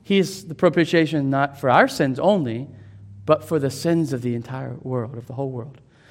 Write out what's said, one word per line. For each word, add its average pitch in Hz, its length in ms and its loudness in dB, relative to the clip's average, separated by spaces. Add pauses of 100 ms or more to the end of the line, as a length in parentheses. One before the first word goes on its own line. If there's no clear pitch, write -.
He 196 160 2
is - 280 -2
the 160 80 -10
propitiation 160 720 2
not 139 300 0
for 139 100 0
our 175 200 6
sins 135 300 -2
only, 139 500 0 (580)
but 151 180 2
for 160 140 -2
the 139 120 0
sins 160 440 0
of 120 80 -6
the 120 120 -2
entire 123 480 -8
world, 120 360 -6
of 117 80 -16
the - 80 -14
whole 135 160 -6
world. 127 300 -12 (300)